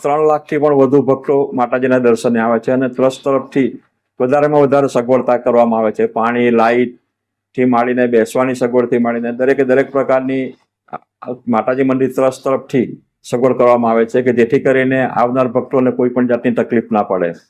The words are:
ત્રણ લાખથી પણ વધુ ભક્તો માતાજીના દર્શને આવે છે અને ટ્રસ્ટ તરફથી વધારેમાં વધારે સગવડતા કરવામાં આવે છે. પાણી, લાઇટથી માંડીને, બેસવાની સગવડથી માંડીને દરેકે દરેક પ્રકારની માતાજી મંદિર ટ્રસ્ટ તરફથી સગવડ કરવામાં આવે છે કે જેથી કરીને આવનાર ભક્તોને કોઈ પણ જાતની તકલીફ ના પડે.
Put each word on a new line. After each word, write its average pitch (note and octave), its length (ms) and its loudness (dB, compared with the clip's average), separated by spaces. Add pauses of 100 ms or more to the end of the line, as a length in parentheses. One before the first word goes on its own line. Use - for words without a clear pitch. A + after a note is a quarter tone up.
ત્રણ D3+ 240 0
લાખથી D3+ 320 0
પણ D3 160 2
વધુ C3+ 280 4
ભક્તો C#3 520 0
માતાજીના B2+ 440 0
દર્શને A#2 420 0
આવે A#2 180 0
છે B2+ 140 -4
અને C3 160 0
ટ્રસ્ટ C3 360 -2
તરફથી C3+ 580 -2 (380)
વધારેમાં D3 400 2
વધારે C#3 280 2
સગવડતા B2 480 0
કરવામાં A#2 440 2
આવે A2 120 0
છે. A2 140 -2
પાણી, A#2+ 440 0
લાઇટથી A#2+ 1120 -2
માંડીને, B2 420 0
બેસવાની A#2+ 480 0
સગવડથી B2 440 0
માંડીને A#2 340 -4
દરેકે C3 320 -2
દરેક C3 280 0
પ્રકારની C3 640 -2 (920)
માતાજી A#2+ 340 0
મંદિર C3 300 0
ટ્રસ્ટ C3 320 -2
તરફથી C3 580 -2 (200)
સગવડ B2+ 340 -2
કરવામાં A#2+ 340 2
આવે A2+ 160 2
છે B2 160 -2
કે B2 100 0
જેથી A#2 280 2
કરીને C3 460 0
આવનાર B2 420 -2
ભક્તોને B2+ 420 -2
કોઈ B2 180 0
પણ B2 180 -2
જાતની A#2+ 260 -2
તકલીફ A#2 400 -2
ના G#2 100 2
પડે. F2+ 300 -2 (180)